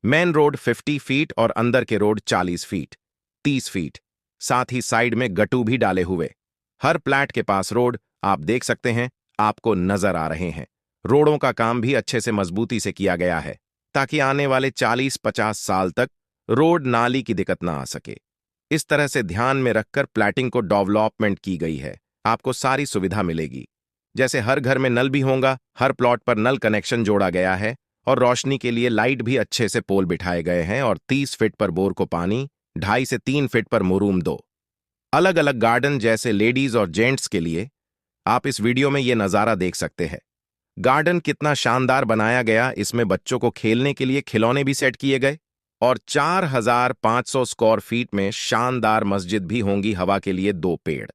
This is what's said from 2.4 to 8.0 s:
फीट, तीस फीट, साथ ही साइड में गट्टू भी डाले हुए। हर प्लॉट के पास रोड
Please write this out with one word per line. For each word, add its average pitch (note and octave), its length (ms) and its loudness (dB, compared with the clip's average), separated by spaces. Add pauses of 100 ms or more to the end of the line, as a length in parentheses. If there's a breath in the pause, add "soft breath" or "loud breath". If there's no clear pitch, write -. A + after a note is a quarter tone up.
फीट, E2+ 300 -8 (500)
तीस C#3 260 -2
फीट, E2 280 -6 (420)
साथ B2 320 -2
ही B2 100 -4
साइड A#2 320 0
में A#2+ 180 0
गट्टू G#2+ 320 0
भी A#2+ 120 0
डाले F#2+ 260 2
हुए। E2+ 280 -2 (500)
हर C3+ 180 2
प्लॉट C#3 340 0
के A2+ 100 -4
पास G2 300 -2
रोड B2 260 0 (260)